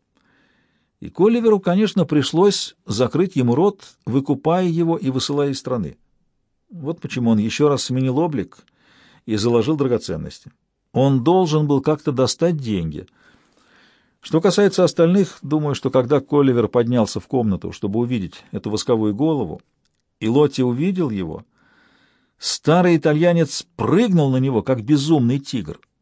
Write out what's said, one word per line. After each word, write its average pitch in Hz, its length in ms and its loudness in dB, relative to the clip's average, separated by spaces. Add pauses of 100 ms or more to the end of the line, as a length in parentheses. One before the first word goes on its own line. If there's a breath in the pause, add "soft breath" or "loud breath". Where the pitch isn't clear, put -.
(1000)
И - 100 -14
Колливеру, 226 500 2
конечно, 185 460 0
пришлось 165 680 0 (100)
закрыть 127 500 -2
ему 120 200 2
рот, 196 260 0 (240)
выкупая 143 600 -2
его 165 280 0
и 139 140 -4
высылая 143 400 -2
из 135 80 -6
страны. 107 400 -6 (720)
Вот 165 320 -10
почему 120 300 -2
он 107 80 4
еще 113 280 0
раз 143 180 0
сменил 131 340 -2
облик 151 400 -4 (640 soft breath)
и 107 120 -4
заложил 117 380 0
драгоценности. 104 760 -4 (400)
Он 131 320 2
должен 156 440 2
был 139 140 2
как-то 151 300 -2
достать 139 460 0
деньги. 92 480 -6 (1160 soft breath)
Что 165 200 -2
касается 196 420 2
остальных, 175 580 2
думаю, 147 340 -2
что 135 140 -4
когда 131 300 2
Колливер 131 480 2
поднялся 120 520 0
в - 80 -16
комнату, 104 440 -2
чтобы 101 280 -4
увидеть 120 520 -4
эту 117 180 -8
восковую 107 460 -2
голову, 131 460 -4 (580)
и 107 80 -4
Лотти 131 340 2
увидел 147 480 -2
его, 90 360 -8 (920 soft breath)
старый 175 600 2
итальянец 165 680 0 (100)
прыгнул 160 560 2
на 131 60 0
него, 131 240 0
как 120 220 -2
безумный 139 560 2
тигр. 110 400 -10 (220)